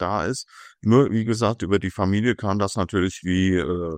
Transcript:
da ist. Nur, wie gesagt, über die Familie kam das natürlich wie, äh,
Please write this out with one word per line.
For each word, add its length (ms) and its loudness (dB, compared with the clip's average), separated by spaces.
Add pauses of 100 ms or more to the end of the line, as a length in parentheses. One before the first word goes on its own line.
da 240 -2
ist. 240 -6 (320)
Nur, 320 4
wie 120 0
gesagt, 380 -2
über 160 2
die 140 -4
Familie 420 0
kam 240 -2
das 160 -2
natürlich 480 -2
wie, 320 2
äh, 440 -4